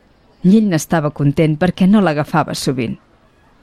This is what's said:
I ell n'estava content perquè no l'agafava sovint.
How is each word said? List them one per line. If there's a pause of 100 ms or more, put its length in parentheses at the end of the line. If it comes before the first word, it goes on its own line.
(440)
I
ell
n'estava
content
perquè
no
l'agafava
sovint. (640)